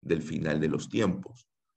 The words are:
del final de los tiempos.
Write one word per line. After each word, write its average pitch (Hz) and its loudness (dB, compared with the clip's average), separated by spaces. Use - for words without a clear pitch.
del 82 0
final 78 0
de 78 2
los 71 0
tiempos. - -2